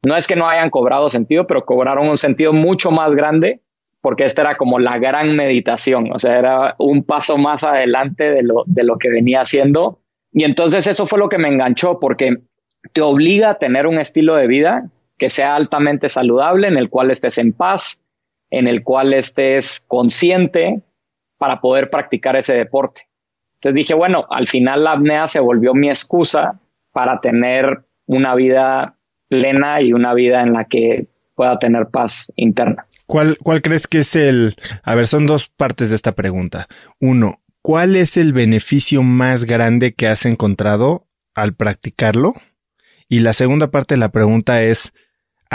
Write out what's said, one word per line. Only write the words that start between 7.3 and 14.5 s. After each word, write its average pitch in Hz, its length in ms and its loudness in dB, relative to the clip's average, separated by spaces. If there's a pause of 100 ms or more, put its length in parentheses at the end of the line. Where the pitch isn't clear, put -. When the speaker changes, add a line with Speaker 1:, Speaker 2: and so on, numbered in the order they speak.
Speaker 1:
más 143 260 -2
adelante 135 680 0
de 135 120 2
lo, 120 240 0
de 127 160 0
lo 117 140 2
que 123 120 -2
venía 120 320 2
haciendo. 143 600 0 (320)
Y 151 100 0
entonces 165 440 0
eso 202 180 -2
fue 202 140 0
lo 202 100 2
que 202 80 -2
me 160 100 0
enganchó, 139 540 0
porque 131 380 -2 (520)
te - 100 -2
obliga 165 500 2
a 196 80 -4
tener 135 280 0
un 165 120 0
estilo 156 360 0
de 135 120 2
vida 143 420 0 (280)